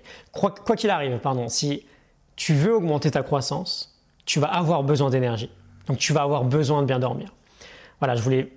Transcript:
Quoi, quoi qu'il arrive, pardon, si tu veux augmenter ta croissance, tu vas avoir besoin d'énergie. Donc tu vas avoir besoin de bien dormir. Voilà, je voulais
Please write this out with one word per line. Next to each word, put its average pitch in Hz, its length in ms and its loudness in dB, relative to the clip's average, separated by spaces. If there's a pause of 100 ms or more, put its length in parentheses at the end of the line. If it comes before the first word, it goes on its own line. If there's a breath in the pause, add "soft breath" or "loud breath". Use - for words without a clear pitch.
(320 loud breath)
Quoi, 190 200 -2
quoi - 220 -2
qu'il 214 160 0
arrive, 139 280 -2
pardon, 123 300 -2
si 143 360 -4 (500 soft breath)
tu - 200 0
veux 170 200 4
augmenter 165 360 0
ta 139 120 0
croissance, - 720 -4 (280)
tu - 160 0
vas 147 80 4
avoir 165 340 2
besoin 139 280 2
d'énergie. 120 400 0 (360)
Donc 135 120 -2
tu - 140 -2
vas 147 100 2
avoir 143 220 0
besoin 143 380 2
de 135 40 2
bien 127 120 0
dormir. 127 340 -4 (680 loud breath)
Voilà, 127 160 2
je 117 60 0
voulais 131 340 0